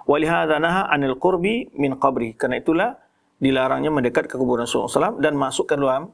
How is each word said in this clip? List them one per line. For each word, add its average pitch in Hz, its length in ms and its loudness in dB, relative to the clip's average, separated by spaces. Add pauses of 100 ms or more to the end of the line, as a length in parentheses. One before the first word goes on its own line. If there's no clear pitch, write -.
Walihada 156 560 2
naha 180 320 0
anil 135 240 0
qurbi 190 560 0
min 135 240 -2
qabri, 120 400 0
karena 127 240 -2
itulah 180 280 2 (520)
dilarangnya 135 480 2
mendekat 131 400 0
ke 131 80 -8
kuburan 123 320 0
Rasulullah 117 160 0
sallallahu 175 320 0
alaihi 143 80 2
wasallam - 0 -
dan 147 80 2
masuk 139 320 -2
ke 151 80 0
dalam 135 280 0 (120)